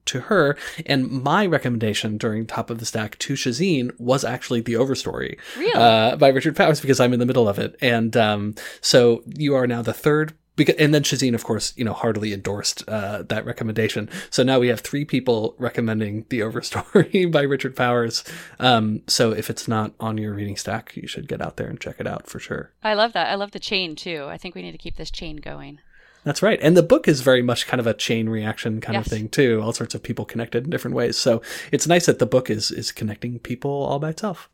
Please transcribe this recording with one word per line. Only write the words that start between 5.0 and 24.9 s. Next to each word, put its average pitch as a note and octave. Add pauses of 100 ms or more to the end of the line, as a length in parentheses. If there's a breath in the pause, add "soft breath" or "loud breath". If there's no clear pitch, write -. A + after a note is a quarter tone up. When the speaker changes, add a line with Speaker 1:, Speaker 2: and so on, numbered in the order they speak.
Speaker 2:
Really? G4+
Speaker 1:
uh, A2+
by D3
Richard C#3
Powers, D#3+
because C3+
I'm B2
in B2
the B2
middle B2
of G2
it. -
And, A2+
um, G#2+ (240 loud breath)
so A#2+
you C#3+
are B2+
now A#2+
the A2+
third D#3 (240)
Beca-, D3+
and D3+
then D3
Shazeen, B2+
of A2
course, -
you B2
know, G2+
heartily G#2+
endorsed, G2
uh, G#2
that -
recommendation. A2 (220 loud breath)
So -
now C3
we B2
have A2+
three D3
people A#2+
recommending A2
The B2+
Overstory C#3
<laughs> -
by C#3+
Richard C#3
Powers. A#2+ (360 loud breath)
Um, A2
so A#2
if G#2+
it's -
not A2
on A2
your G#2+
reading G#2
stack, -
you -
should -
get -
out -
there -
and -
check -
it -
out -
for -
sure. - (100)
Speaker 2:
I G#3+
love A3+
that. E3
I G3
love G3+
the F#3
chain, F#3
too. D#3
I E3
think F3+
we F3+
need F3+
to F3
keep -